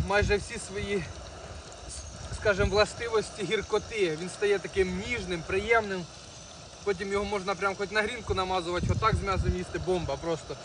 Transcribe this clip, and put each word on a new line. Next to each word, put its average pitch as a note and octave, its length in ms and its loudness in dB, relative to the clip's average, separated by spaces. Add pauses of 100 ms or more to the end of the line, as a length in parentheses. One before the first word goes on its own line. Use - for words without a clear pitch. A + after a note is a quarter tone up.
майже G3+ 300 6
всі A3 220 -6
свої, G3+ 460 -4 (1400)
скажімо, G3+ 300 4
властивості G#3+ 760 2
гіркоти. G3+ 760 0
Він F3+ 80 -6
стає G3+ 300 2
таким F#3 500 0
ніжним, F3+ 380 -2
приємним. G3+ 580 2 (800)
Потім G3 280 0
його G3+ 120 2
можна G3+ 300 0
прям G3 220 0
хоч G3+ 140 -2
на G#3+ 120 4
грінку A3 320 -2
намазувати, F3+ 560 0
отак A3 260 4
з - 60 0
м'ясом F#3 340 2
їсти, F3+ 220 -4
бомба D#3+ 380 0
просто. D3+ 480 -4